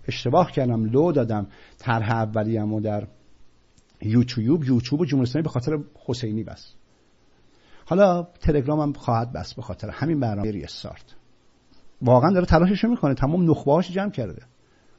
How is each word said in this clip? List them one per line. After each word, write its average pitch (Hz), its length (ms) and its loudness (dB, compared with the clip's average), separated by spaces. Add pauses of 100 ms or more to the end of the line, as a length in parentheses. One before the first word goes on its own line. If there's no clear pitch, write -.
اشتباه 151 440 0
کردم، 120 340 0
لو 143 260 2
دادم، 110 360 0 (300)
طرح 113 340 -2
اولیه‌مو 110 680 -2
در 104 280 -4 (960)
یوتیوب، 120 600 0
یوتیوب 131 380 0
و 180 40 2
جمهوری 127 240 0
اسلامی 156 140 -2
به 156 60 -4
خاطر 147 300 -2 (260)
حسینی 113 380 -6
بس. - 300 -16 (1120)
حالا 175 420 2 (120)
تلگرامم 147 540 0
خواهد 120 400 -2
بس - 200 -10
به - 80 -14
خاطر 104 280 -10
همین 156 300 -2
برنامهٔ 107 320 -2
ریستارت. - 520 -12 (1000)
واقعاً 131 300 6
داره 180 140 2
تلاششو 180 420 4
می‌کنه، 196 260 0
تمام 165 360 2
نخبه‌هاش 165 420 2
جمع 190 200 -4
کرده. 101 300 -8 (580)